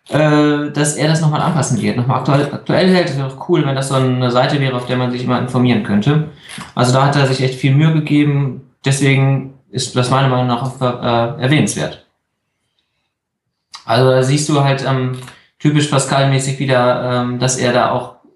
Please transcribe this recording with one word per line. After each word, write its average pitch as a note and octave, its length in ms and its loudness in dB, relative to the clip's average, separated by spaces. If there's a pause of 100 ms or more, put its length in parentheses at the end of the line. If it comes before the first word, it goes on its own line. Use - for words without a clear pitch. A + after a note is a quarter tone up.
äh, D3 640 2
dass D3 240 -2
er D3+ 140 0
das D#3+ 100 2
nochmal D3+ 220 0
anpassen B2 400 0
wird, G#2 160 -2
nochmal A#2+ 220 -2
aktuell, D3 340 0
aktuell D#3 360 0
hält. F3 200 2
Das C#3 80 -4
wäre C3+ 100 -4
auch - 220 -12
cool, D#3 160 2
wenn C3+ 100 -2
das C3+ 140 -4
so C#3 60 -2
eine B2+ 360 0
Seite C#3 300 0
wäre, B2+ 160 -2
auf B2 80 -6
der B2+ 100 -2
man B2 160 -2
sich B2 140 -6
immer A#2+ 140 0
informieren B2 440 0
könnte. C#3+ 460 0 (440)
Also B2+ 200 0
da C3+ 120 2
hat C#3+ 120 2
er C3+ 100 4
sich C3 140 -2
echt C3 180 -2
viel C3+ 160 2
Mühe D#3+ 180 4
gegeben, C#3+ 800 0 (140)
deswegen C3+ 720 0 (120)
ist - 240 -8
das B2+ 140 0
meiner C3+ 200 2
Meinung B2+ 180 0
nach A#2+ 140 -2
auch, B2+ 200 -6
äh, A#2+ 600 -2
erwähnenswert. B2+ 640 -2 (1800)
Also B2+ 260 2
da C3 140 4
siehst C#3+ 240 0
du C#3+ 160 2
halt, C3+ 240 0
ähm, B2+ 320 -2 (400)
typisch D3+ 280 2
Pascal-mäßig C3+ 720 0
wieder, B2 640 0
ähm, B2 160 -4
dass B2+ 180 0
er B2 160 0
da A#2+ 180 2
auch - 260 -6 (180)